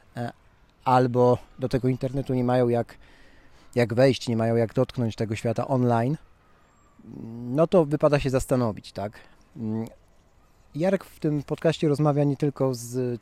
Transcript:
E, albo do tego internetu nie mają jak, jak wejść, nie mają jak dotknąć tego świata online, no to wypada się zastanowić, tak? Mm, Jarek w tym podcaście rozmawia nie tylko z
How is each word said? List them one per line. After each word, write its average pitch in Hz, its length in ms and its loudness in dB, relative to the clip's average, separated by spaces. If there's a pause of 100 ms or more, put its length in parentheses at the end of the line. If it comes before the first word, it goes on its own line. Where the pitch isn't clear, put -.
(180)
E, 120 140 -8 (520)
albo 123 540 4 (220)
do 127 100 -6
tego 127 180 0
internetu 131 460 -4
nie 127 100 0
mają 123 260 2
jak, 117 280 -2 (800)
jak 120 180 2
wejść, 127 340 2
nie 117 100 0
mają 113 180 2
jak 117 180 0
dotknąć 120 420 -2
tego 110 200 -4
świata 117 320 -4
online, 123 500 0 (1300)
no 151 180 2
to 170 180 4
wypada 147 340 2
się 139 100 -2
zastanowić, 127 640 -2
tak? 101 280 -10 (360)
Mm, 113 320 -6 (880)
Jarek 185 280 0
w - 160 -20
tym 151 240 -2
podcaście - 440 -2
rozmawia 147 360 2
nie 143 140 0
tylko 135 360 0
z 120 480 -6